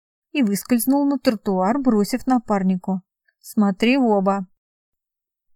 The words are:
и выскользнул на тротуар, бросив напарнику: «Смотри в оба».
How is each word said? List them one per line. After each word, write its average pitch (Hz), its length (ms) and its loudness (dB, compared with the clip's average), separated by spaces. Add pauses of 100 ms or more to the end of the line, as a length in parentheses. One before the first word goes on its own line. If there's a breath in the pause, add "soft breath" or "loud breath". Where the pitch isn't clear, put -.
(320)
и 285 120 0
выскользнул 240 640 0
на 277 120 0
тротуар, 214 600 -2
бросив 240 480 0
напарнику: 190 760 -2 (380)
«Смотри 214 580 0
в 262 80 2
оба». 196 420 0 (1080)